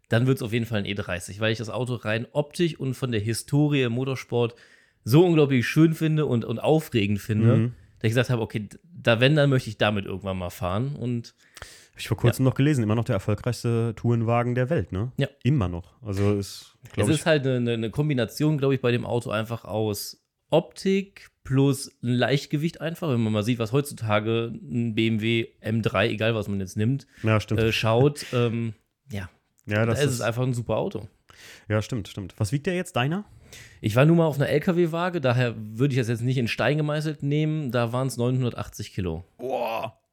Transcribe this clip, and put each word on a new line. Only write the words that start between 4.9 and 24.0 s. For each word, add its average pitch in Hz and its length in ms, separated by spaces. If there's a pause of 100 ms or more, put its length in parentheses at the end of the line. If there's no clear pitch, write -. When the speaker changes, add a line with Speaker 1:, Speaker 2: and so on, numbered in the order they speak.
Speaker 1:
so 147 220
unglaublich 143 400
schön 160 300
finde 156 320
und, 117 180
und 113 140
aufregend 104 600
finde, 110 380
Speaker 2:
Mhm. 120 160 (260)
Speaker 1:
dass - 40
ich 110 80
gesagt 117 180
hab, 123 100
okay, 107 300 (160)
da, 117 340
wenn, 139 160
dann 143 140
möchte 127 200
ich 107 80
damit 107 280
irgendwann 95 320
mal 87 120
fahren. 107 460
Und 120 400 (560)
Speaker 2:
Hab - 80
ich - 80
vor 110 80
kurzem 123 300
Speaker 1:
Ja. 127 60
Speaker 2:
noch - 40
gelesen, 139 260
immer 107 140
noch 117 80
der 113 120
erfolgreichste 117 800
Tourenwagen 117 580
der 127 140
Welt, 135 240
ne? 110 240
Speaker 1:
Ja. 139 100 (160)
Speaker 2:
Immer 120 240
noch. 87 340
Also 101 360
ist, - 400 (160)
glaub 107 160
Speaker 1:
Es 160 40
Speaker 2:
ich 147 60
Speaker 1:
ist - 60
halt 156 200
eine, 131 120
eine, 120 160
eine 113 160
Kombination, 147 680
glaub 135 140
ich, 131 80
bei 120 140
dem 117 120
Auto 117 240
einfach 110 360
aus 107 600 (260)
Optik - 800 (120)
plus 135 480 (100)
ein 123 120
Leichtgewicht 143 640
einfach, 165 300
wenn 120 100
man 107 140
mal 104 100
sieht, 120 160
was 110 140
heutzutage 113 800